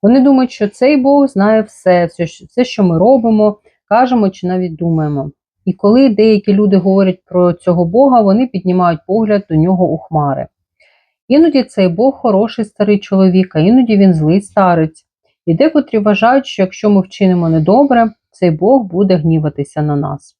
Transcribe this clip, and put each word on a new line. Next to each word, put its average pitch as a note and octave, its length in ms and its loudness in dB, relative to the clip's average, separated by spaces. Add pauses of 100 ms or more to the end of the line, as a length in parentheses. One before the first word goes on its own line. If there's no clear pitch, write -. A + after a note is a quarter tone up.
Вони A#3+ 180 2
думають, C4 300 2
що G#3 180 -6
цей C4 280 0
Бог C#4 320 2
знає G#3+ 340 0
все, F3+ 440 -2
все, E3+ 200 -8
що, - 180 -16
все, - 200 -4
що A3 200 -4
ми E3+ 140 0
робимо, G#3+ 600 0 (300)
кажемо A#3 420 0
чи F#3 160 -12
навіть F3+ 300 -4
думаємо. D3+ 540 -4 (340)
І F#3 80 -4
коли A#3 360 2
деякі G#3+ 440 0
люди G3 240 2
говорять F#3+ 480 0
про F3+ 280 0
цього F3 320 -2
Бога, A#3+ 360 2
вони G#3 260 0
піднімають F3+ 600 -2
погляд G#3 440 -2
до D#3+ 60 -2
нього F3 320 0
у D#3 100 -6
хмари. C#3+ 480 -6 (800)
Іноді C#4+ 340 2
цей G3 260 -2
Бог — A3+ 340 -2
хороший A3 420 -2
старий G#3 340 -2
чоловік, F#3+ 580 0
а - 20 -2
іноді A3 380 2
він G3 180 4
злий D#3 260 0
старець. F3 680 -2 (400)
І E3+ 80 0
декотрі C#4+ 440 0
вважають, A3 480 0
що - 160 -6
якщо F#3+ 280 -4
ми G3 100 2
вчинимо F3+ 480 -2
недобре, A3+ 640 2 (200)
цей F3+ 200 -2
Бог G#3 340 0
буде F#3 320 -2
гніватися D3+ 640 -4
на D3 140 -4
нас. C#3+ 440 -10